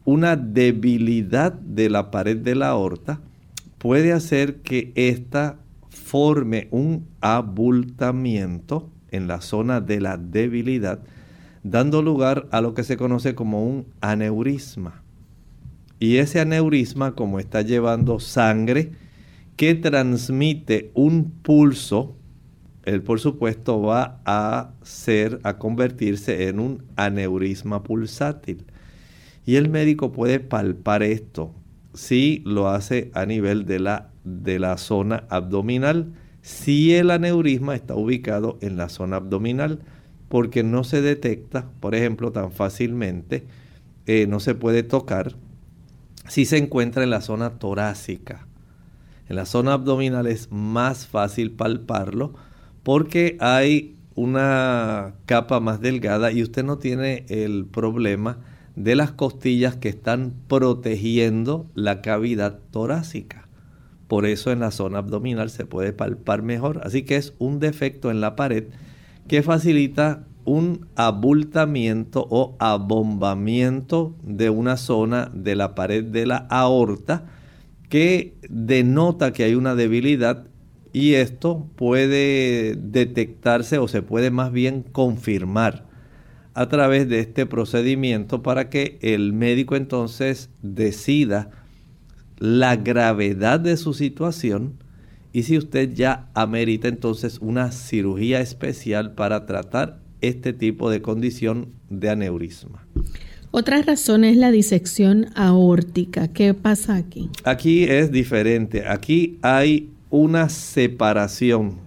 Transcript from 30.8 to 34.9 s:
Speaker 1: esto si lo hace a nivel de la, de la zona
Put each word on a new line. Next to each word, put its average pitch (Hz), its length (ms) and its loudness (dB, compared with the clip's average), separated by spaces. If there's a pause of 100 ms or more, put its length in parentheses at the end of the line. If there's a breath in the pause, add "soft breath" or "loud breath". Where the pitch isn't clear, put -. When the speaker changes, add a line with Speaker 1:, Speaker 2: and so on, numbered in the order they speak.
Speaker 1:
esto 107 500 -4 (400)
si 139 500 0
lo 98 240 0
hace 101 460 -2
a 95 100 -2
nivel 104 420 -2
de 92 120 -2
la, 98 320 -4 (140)
de 92 340 -4
la 92 200 -2
zona 107 500 -2